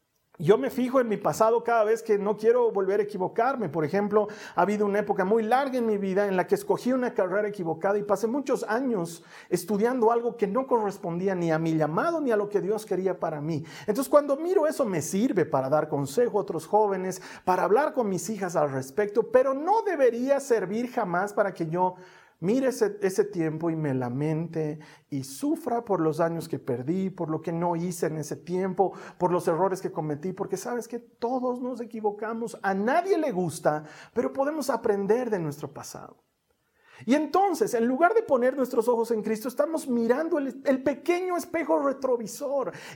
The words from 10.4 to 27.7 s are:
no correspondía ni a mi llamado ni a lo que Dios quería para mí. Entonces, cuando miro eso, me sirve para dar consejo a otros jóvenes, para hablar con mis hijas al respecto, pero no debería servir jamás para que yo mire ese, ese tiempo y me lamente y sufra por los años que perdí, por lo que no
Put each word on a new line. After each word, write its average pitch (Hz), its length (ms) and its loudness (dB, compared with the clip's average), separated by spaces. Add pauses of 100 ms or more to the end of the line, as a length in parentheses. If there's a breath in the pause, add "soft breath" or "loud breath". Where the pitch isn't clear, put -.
no 247 220 0
correspondía 196 640 0
ni 170 160 0
a 156 80 2
mi 160 160 0
llamado 208 460 0
ni 269 100 0
a 214 60 2
lo 208 120 0
que 190 120 0
Dios 202 260 -2
quería 185 320 -2
para 156 220 -4
mí. 160 240 -4 (240 loud breath)
Entonces, 240 200 0
cuando 285 280 4
miro 320 320 2
eso, 285 160 0
me 180 180 0
sirve 196 420 2
para 131 240 0
dar 151 200 2
consejo 180 500 0
a 190 40 0
otros 170 260 -6
jóvenes, 190 520 2 (240 loud breath)
para 180 200 2
hablar 254 280 4
con 233 160 0
mis 190 220 -4
hijas 190 240 -4
al 151 160 2
respecto, 208 640 -2
pero 262 200 6
no 359 300 2
debería 277 560 2
servir 226 540 -2
jamás 196 400 -2
para 196 200 0
que 175 140 -4
yo 180 300 0 (440 loud breath)
mire 254 280 2
ese, 214 340 0
ese 190 220 2
tiempo 160 460 -2
y 160 60 -2
me 151 180 0
lamente 151 840 -2 (320 loud breath)
y 135 140 -4
sufra 254 600 -4
por 185 160 0
los 160 200 0
años 165 280 -2
que 139 100 -4
perdí, 156 520 -2
por 175 200 -6
lo 156 100 -4
que 170 120 -6
no 170 240 0